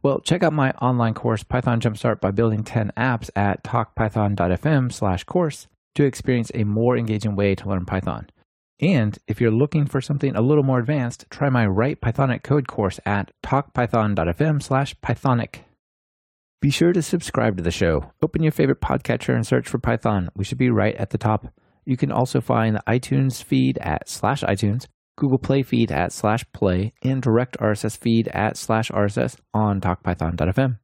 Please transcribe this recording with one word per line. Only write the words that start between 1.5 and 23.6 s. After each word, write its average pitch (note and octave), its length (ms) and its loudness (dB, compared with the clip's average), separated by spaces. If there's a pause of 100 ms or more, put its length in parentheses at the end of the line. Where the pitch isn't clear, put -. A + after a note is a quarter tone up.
Jumpstart A2 400 0
by G2 100 0
Building A2 320 0
Ten A2 320 -2
Apps A#2+ 400 -2
at G2+ 300 0
talk - 300 -4
python G#2 380 0
dot F2+ 200 2
f - 120 -4
m C3+ 240 2
slash G2 360 -2
course E3+ 420 -2 (280)
to C#3+ 100 4
experience B2 500 -2
a A2+ 80 0
more A2 320 2
engaging G#2+ 400 -2
way G2 200 2
to G2 120 -10
learn F#2+ 160 -2
Python. F#2 440 -4 (520)
And B2+ 380 2 (100)
if G#2+ 140 -2
you're A2+ 100 4
looking C#3+ 360 2
for C3+ 120 -2
something C#3 340 -2
a A2 80 0
little C#3+ 220 4
more C3 160 2
advanced, A#2+ 500 -4
try C#3+ 200 -2
my B2 160 4
Write G#2+ 340 0
Pythonic B2 440 0
Code C3+ 260 0
course G2 360 -2
at G2+ 260 -2 (120)
talk - 300 -2
python A2 420 2
dot E2 140 0
f E2+ 100 -4
m D3+ 220 2
slash C#3 400 -2
pythonic. A#2+ 640 -2 (1000)
Be C#3+ 80 4
sure E3+ 240 4
to F3+ 80 2
subscribe A#2 560 0
to F2 60 -6
the F2 80 0
show. E2 500 0
Open D#3 200 0
your D#3 120 2
favorite C#3 260 2
podcatcher B2+ 560 -2
and A2+ 100 0
search B2+ 220 0
for B2 120 -4
Python. A2 540 0
We G2 120 -4
should B2 120 -8
be B2+ 120 2
right G#2+ 260 2
at G#2+ 140 -6
the A2 80 -6
top. A2 360 -2 (320)
You C3 100 0
can C#3 160 -2
also B2+ 300 0
find A2+ 340 0
the - 100 -6
iTunes C3 560 0
feed C3 360 0